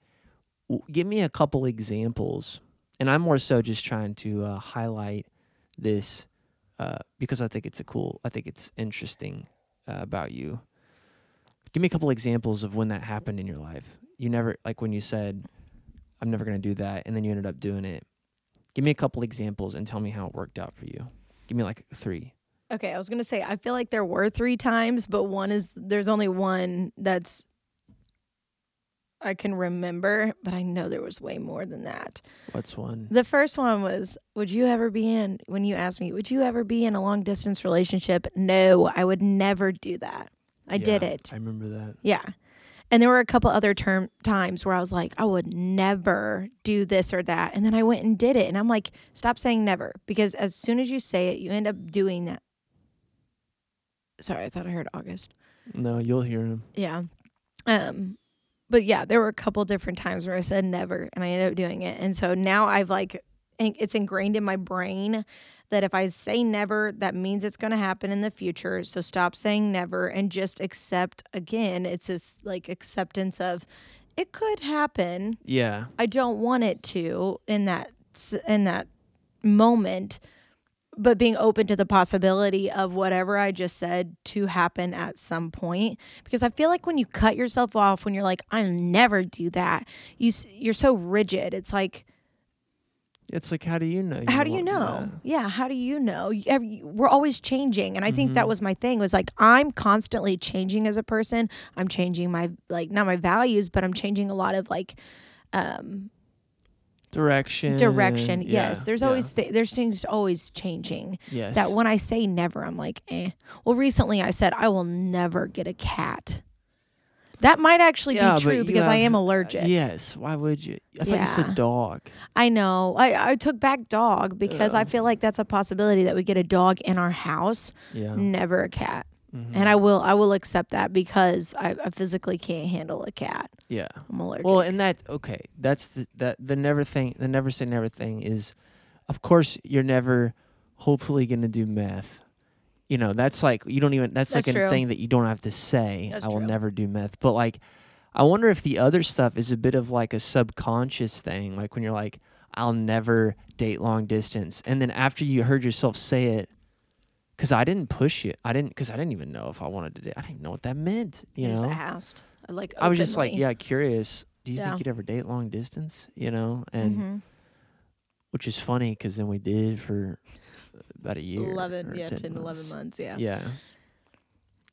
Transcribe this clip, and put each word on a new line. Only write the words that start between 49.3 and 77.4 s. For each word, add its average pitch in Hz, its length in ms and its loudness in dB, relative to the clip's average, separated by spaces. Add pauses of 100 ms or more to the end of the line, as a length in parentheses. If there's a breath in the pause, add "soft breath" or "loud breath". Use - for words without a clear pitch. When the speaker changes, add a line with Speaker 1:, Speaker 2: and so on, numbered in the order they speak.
Speaker 2:
saying 226 260 2
never," 190 300 0 (100)
because 202 300 0
as 190 200 -4
soon 233 240 -2
as 254 120 -2
you 269 100 -4
say 180 280 0
it, 180 100 -4
you 180 140 -8
end 208 140 0
up 190 240 -6
doing 180 360 -2
that. 165 160 -10 (1800)
Sorry, - 240 -6
I - 40 -8
thought 175 180 -10
I 180 40 -8
heard 170 240 -8
August. - 400 -14 (400 loud breath)
Speaker 1:
No, 120 240 -2
you'll 120 240 0
hear 117 180 -4
him. 113 220 -4 (120)
Speaker 2:
Yeah. 175 300 -6 (640)
Um, 202 500 -2 (540)
but 233 140 6
yeah, 202 200 2
there 233 160 4
were 220 80 2
a 214 40 -4
couple 208 320 -2
different 185 340 -4
times 180 280 -6
where 185 100 -4
I 185 40 -2
said 196 240 0
never 180 480 -4
and 180 100 -6
I 175 60 -2
ended 180 220 2
up - 60 -4
doing 180 260 -4
it. - 180 -6
And 190 160 -2
so 180 180 0
now 190 320 4
I've, 202 240 2
like, 190 320 -4 (360)
in-, 214 200 0
it's 214 160 -4
ingrained 202 420 0
in 214 80 0
my 190 120 0
brain 190 680 -4 (460 loud breath)
that 202 140 2
if 190 100 -2
I 190 120 2
say 208 360 -2
never, 214 560 0
that 196 160 -2
means 190 300 -4
it's 208 120 -6
gonna 220 200 -2
happen 190 340 -2
in 202 120 -2
the 214 80 -2
future. 180 540 -6
So - 160 -8
stop 175 360 -2
saying 208 340 0
never 180 380 -2
and 190 240 -2
just 190 280 -4
accept, - 640 -4 (100)
again, 185 520 -4
it's 180 220 -6
this, - 360 -8
like, 185 260 -10
acceptance 190 720 -6
of 180 260 -4 (500 soft breath)
it 370 160 -6
could 427 280 -2
happen. 220 840 -2
Speaker 1:
Yeah. 117 420 0 (120)
Speaker 2:
I 233 80 2
don't 240 340 0
want 240 240 2
it 202 200 -2
to 180 600 -4